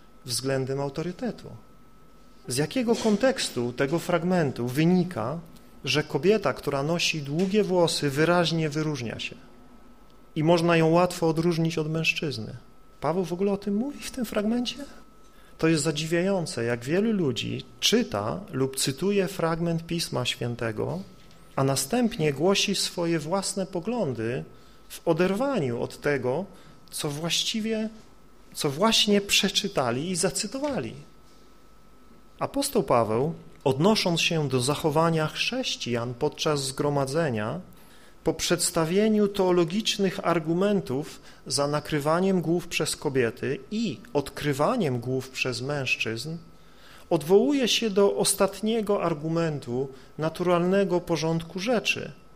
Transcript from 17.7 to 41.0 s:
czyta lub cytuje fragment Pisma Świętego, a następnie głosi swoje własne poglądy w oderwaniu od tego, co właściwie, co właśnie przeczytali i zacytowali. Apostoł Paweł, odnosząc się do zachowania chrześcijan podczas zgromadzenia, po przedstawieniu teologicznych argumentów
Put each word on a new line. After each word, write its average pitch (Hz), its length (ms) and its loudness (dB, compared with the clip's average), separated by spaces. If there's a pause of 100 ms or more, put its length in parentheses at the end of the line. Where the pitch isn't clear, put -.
czyta 151 600 0 (120)
lub 135 240 -2
cytuje 185 520 0
fragment 165 580 -2
Pisma 151 380 -4
Świętego, 117 760 -4 (580)
a 135 80 2
następnie 156 680 2
głosi 190 420 2
swoje 170 440 -2
własne 180 480 -2
poglądy 156 800 -4 (440)
w - 200 -8
oderwaniu 180 720 2
od - 180 -8
tego, 139 440 0 (460)
co - 200 -6
właściwie, 214 800 -2 (640)
co 151 160 -2
właśnie 202 500 4
przeczytali 170 880 0
i 185 60 -2
zacytowali. 208 800 -2 (1400)
Apostoł - 440 -2
Paweł, 120 520 2 (300)
odnosząc 165 560 2
się 156 280 0
do 127 120 0
zachowania 156 680 2
chrześcijan 123 880 -4
podczas 147 500 -2
zgromadzenia, 139 960 0 (640)
po 156 100 2
przedstawieniu 190 920 2
teologicznych 185 1000 0
argumentów 170 920 0 (260)